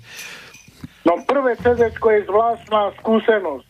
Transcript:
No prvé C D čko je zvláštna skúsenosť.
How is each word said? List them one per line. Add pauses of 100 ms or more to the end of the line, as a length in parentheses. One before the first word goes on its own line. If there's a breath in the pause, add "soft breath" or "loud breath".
(1040 loud breath)
No
prvé
C
D
čko
je
zvláštna (160)
skúsenosť.